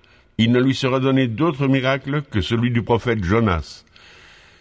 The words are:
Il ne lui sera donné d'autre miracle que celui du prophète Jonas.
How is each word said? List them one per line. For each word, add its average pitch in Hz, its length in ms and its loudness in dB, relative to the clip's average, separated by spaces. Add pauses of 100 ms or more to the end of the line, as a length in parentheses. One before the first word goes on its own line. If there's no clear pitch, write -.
(380)
Il 117 140 4
ne 123 80 4
lui 131 160 2
sera 131 240 0
donné 131 280 2
d'autre 139 380 -2
miracle 135 560 -2
que 107 200 -4
celui 117 280 -2
du 117 140 0
prophète 113 400 0
Jonas. 92 600 0 (760)